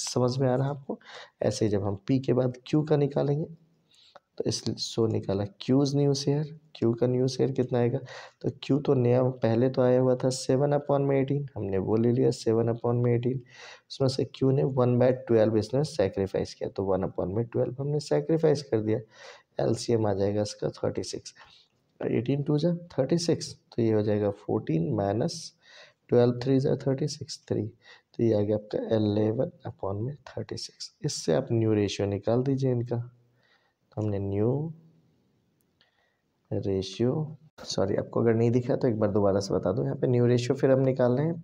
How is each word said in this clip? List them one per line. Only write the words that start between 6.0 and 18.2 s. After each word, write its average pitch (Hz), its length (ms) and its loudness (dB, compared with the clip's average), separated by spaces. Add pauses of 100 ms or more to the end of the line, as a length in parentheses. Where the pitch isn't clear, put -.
share, 143 440 -4 (160)
Q 117 200 0
का 127 120 -2
new 127 220 2
share 131 240 -2
कितना 127 260 0
आएगा, 120 200 0 (440)
तो 117 80 -2 (120)
Q 139 160 2
तो 143 160 2
नया 123 280 4
पहले 127 480 2
तो 127 120 0
आया 127 180 4
हुआ 127 160 4
था 131 140 0
seven 135 420 0
upon 143 280 0
में 139 200 2
एटीन, 139 340 -2
हमने 98 240 -2
वो 104 180 0
ले 117 160 4
लिया 131 180 4
seven 113 420 0
upon 120 320 0
में 120 100 4
एटीन, 123 280 -2 (480)
उसमें 135 180 0
से - 160 -2
क्यू - 260 0
ने 135 140 2
वन 123 340 2
बाय 127 140 6 (140)
ट्वेल्व 110 300 4
इसने 131 280 0
sacrifice 98 680 -2
किया, - 140 -8
तो - 160 -4
one 95 200 0
upon 92 320 -4
में 117 80 0
ट्वेल्व 123 360 -4
हमने 147 200 -2
sacrifice 151 640 0